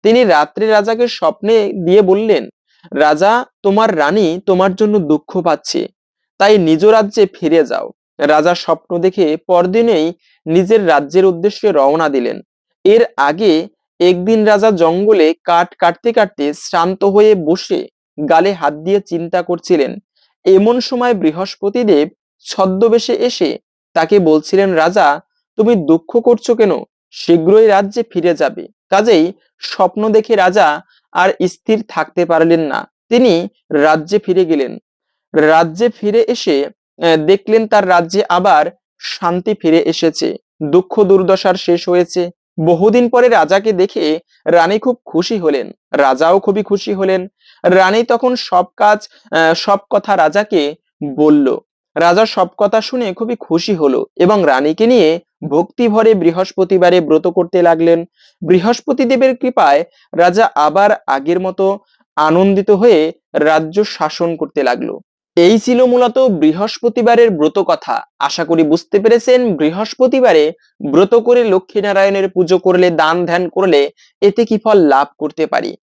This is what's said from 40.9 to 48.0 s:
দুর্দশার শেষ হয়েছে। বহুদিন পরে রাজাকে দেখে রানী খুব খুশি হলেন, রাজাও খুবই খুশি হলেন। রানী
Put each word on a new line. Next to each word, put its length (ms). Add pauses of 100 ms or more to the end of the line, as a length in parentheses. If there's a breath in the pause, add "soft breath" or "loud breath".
দুর্দশার 520
শেষ 340
হয়েছে। 420 (340)
বহুদিন 440
পরে 200
রাজাকে 440
দেখে 460 (260)
রানী 340
খুব 260
খুশি 320
হলেন, 340 (220)
রাজাও 460
খুবই 240
খুশি 300
হলেন। 340 (380 soft breath)
রানী 380